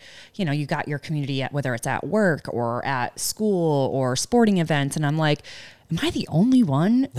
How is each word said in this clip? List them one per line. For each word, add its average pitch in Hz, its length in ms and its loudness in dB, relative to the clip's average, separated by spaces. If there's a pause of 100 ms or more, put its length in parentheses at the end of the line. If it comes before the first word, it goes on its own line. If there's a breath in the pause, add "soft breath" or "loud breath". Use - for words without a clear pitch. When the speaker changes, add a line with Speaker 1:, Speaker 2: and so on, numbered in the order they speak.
(340 loud breath)
Speaker 1:
you 208 100 -4
know, 143 80 0
you 147 140 -2
got 147 220 -4
your 147 100 -4
community 139 440 -4
at, 127 120 -6
whether 139 200 -2
it's 117 120 -6
at 131 200 -4
work 190 460 0
or 120 320 -2
at 127 340 -4
school 165 760 0
or 127 220 0
sporting 214 420 2
events. 147 380 0
And 156 100 0
I'm 143 100 0
like, 151 260 2 (480 loud breath)
am 165 120 -4
I 311 80 0
the 294 200 -4
only 247 320 4
one 185 400 4
Speaker 2:
No, 269 60 -2 (100)